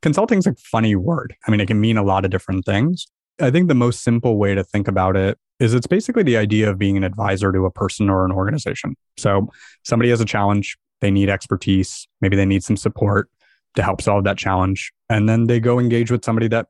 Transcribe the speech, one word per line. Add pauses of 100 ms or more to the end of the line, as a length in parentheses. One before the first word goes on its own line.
consulting's
a
funny
word. (100)
I
mean,
it
can
mean
a
lot
of
different
things. (340)
I
think
the
most
simple
way
to
think
about
it (220)
is
it's
basically
the
idea
of
being
an
advisor
to
a
person
or
an
organization. (220)
So (340)
somebody
has
a
challenge, (240)
they
need
expertise, (140)
maybe
they
need
some
support (460)
to
help
solve
that
challenge. (160)
And
then
they
go
engage
with
somebody
that